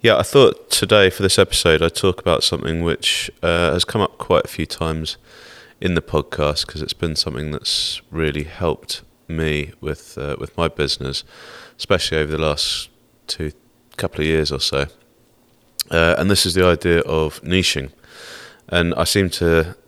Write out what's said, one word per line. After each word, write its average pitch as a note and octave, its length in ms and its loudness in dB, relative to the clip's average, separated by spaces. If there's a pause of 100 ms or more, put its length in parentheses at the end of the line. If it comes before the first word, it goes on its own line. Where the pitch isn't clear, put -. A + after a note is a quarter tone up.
yeah, A2+ 140 6
I E2+ 60 4
thought - 480 4
today G2+ 400 4
for - 120 -2
this F#2+ 160 2
episode E2 440 4
I'd E2 140 0
talk - 260 0
about E2+ 220 2
something E2 380 -2
which, - 480 -2 (140)
uh, E2+ 300 2
has F2+ 100 0
come - 180 -2
up - 180 -4
quite - 260 2
a - 20 -16
few - 180 -6
times D#2+ 520 -6 (640)
in F2+ 140 -2
the D#2+ 60 0
podcast, - 640 -2
'cause D#2 160 -12
it's - 120 -8
been D#2+ 240 -4
something D2 340 -6
that's - 580 -6
really D2+ 340 -2
helped - 580 -6 (260)
me D2+ 540 -4
with, - 360 -10
uh, C#2 220 -6
with - 160 -12
my E2 120 0
business, C#2 560 -4 (520)
especially - 440 -2
over D2+ 120 -2
the D#2 100 -2
last - 480 -2 (360)
two, D2+ 260 -8 (460)
couple E2 240 -6
of D#2 60 0
years D#2 240 0
or C#2 80 -4
so. C#2 260 -2 (1040)
Uh, E2 260 4
and F#2+ 140 2
this - 140 2
is F2 100 -4
the F#2 100 4
idea E2+ 360 4
of D#2 420 -2
niching. D#2+ 480 0 (760)
And E2+ 260 2
I E2 80 0
seem F#2 280 2
to E2 440 2 (120)